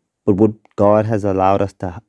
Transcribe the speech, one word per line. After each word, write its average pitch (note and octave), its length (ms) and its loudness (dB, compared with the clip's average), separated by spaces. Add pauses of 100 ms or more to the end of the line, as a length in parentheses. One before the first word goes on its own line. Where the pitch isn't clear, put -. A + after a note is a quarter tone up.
(260)
with G2 140 0
what G#2+ 120 2 (240)
God G#2 300 2
has G#2+ 200 -4
allowed F#2+ 360 0
us G2+ 140 -6
to F#2 340 -12